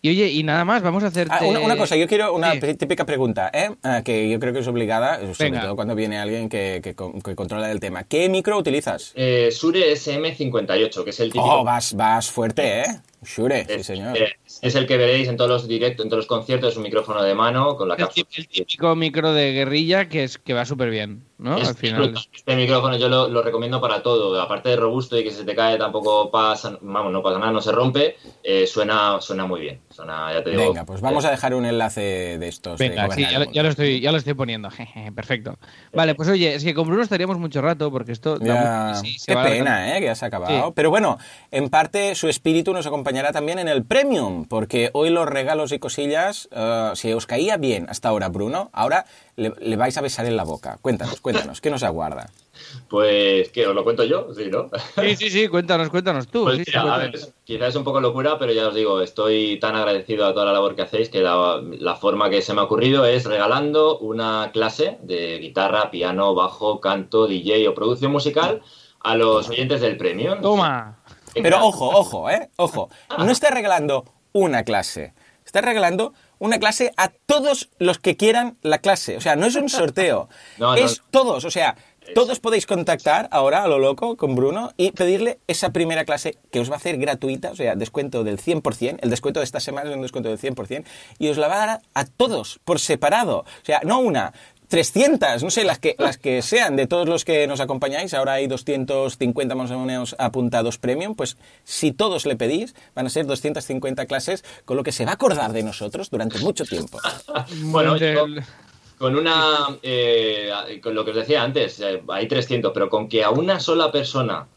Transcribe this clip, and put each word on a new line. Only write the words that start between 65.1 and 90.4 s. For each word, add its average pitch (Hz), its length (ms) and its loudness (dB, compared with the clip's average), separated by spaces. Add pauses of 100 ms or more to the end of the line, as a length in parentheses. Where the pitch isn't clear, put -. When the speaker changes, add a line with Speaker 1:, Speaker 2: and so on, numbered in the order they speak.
Speaker 3:
guitarra, 98 520 0
piano, 92 440 0
bajo, 90 460 0
canto, 101 460 2
D 95 180 -2
J 107 240 4
o 92 40 -2
producción 123 380 0
musical 147 500 0 (400)
a 113 140 0
los 110 340 4
oyentes 127 320 -2
del 110 160 0
Premium. 170 440 -2
Speaker 1:
Toma. 147 580 0 (360)
Speaker 3:
Venga. 127 140 0
Speaker 2:
Pero 185 160 6
ojo, 143 240 4
ojo, 123 400 4
¿eh? - 280 0
Ojo. 156 320 -2 (280)
No 185 140 4
está 277 200 4
regalando 175 540 0 (280)
una 156 300 2
clase. 92 500 -2 (320)
Está 196 160 0
regalando 208 520 2 (260)
una 220 200 0
clase 220 380 2
a 190 120 2 (160)
todos 285 440 2 (100)
los 180 200 2
que - 180 2
quieran 233 440 2
la 156 180 2
clase. 185 380 0
O 113 40 -8
sea, 156 140 2
no 170 100 2
es 247 100 2
un 285 140 0
sorteo. 170 580 0 (160)
Speaker 3:
<laughs> - 140 -20
No, 120 180 2
no. - 0 -
Speaker 2:
Es 247 260 2 (100)
todos. 240 340 2
O 156 60 -6
sea, 160 240 0 (260)
Speaker 3:
Eso. - 120 -20
Speaker 2:
todos 247 260 2
podéis 226 280 0
contactar 170 640 0
ahora 151 320 4
a 190 40 2
lo 143 120 4
loco 139 380 0
con 135 180 -2
Bruno 139 420 0
y 185 140 2
pedirle 190 560 0
esa 180 240 -2
primera 165 340 0
clase 151 320 -4 (140)
que 123 80 -2
os 120 100 -2
va 147 60 -4
a - 20 -10
hacer 156 200 -4
gratuita. 135 540 -4
O - 40 -14
sea, 113 200 0
descuento 120 480 -4
del 104 160 -2
cien 160 220 0
por 113 140 -2
cien. 123 260 -4
El 123 80 0
descuento 135 300 -2
de 139 60 0
esta - 140 -8
semana 143 300 -6
es 143 60 -6
un 135 60 -6
descuento 123 280 -6
del 110 100 -4
cien 135 160 -4